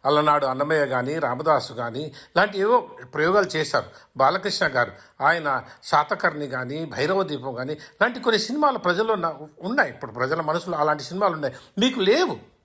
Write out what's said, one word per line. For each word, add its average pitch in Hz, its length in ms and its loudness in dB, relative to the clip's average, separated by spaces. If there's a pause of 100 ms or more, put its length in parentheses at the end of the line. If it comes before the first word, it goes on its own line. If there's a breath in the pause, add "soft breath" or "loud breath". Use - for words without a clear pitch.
అలనాడు 147 400 4
అన్నమయ్య 143 400 0
కానీ, 131 340 -2
రామదాసు 139 540 0
కానీ, 120 300 -8
ఇలాంటి 190 560 -2
ఏవో 226 300 2 (240)
ప్రయోగాలు 180 320 2
చేశారు. 151 400 -2 (320 loud breath)
బాలకృష్ణ 180 500 2
గారు 123 240 0 (300 loud breath)
ఆయన 143 420 2 (200 loud breath)
శాతకర్ణి 151 640 0
కానీ, 131 380 -6
భైరవ 156 380 0
దీపం 135 320 -6
కానీ, 131 180 -6
ఇలాంటి 240 460 -2
కొన్ని 226 200 2
సినిమాలు 277 380 0
ప్రజల్లో 208 360 0
ఉన్న-, 165 200 -2 (280)
ఉన్నాయి. 208 280 0
ఇప్పుడు 120 220 -12
ప్రజల 131 300 -2
మనసులో 170 360 -2
అలాంటి 151 260 0
సినిమాలు 185 300 0
ఉన్నాయి, 147 200 -4 (260 loud breath)
మీకు 254 200 2
లేవు. 208 640 2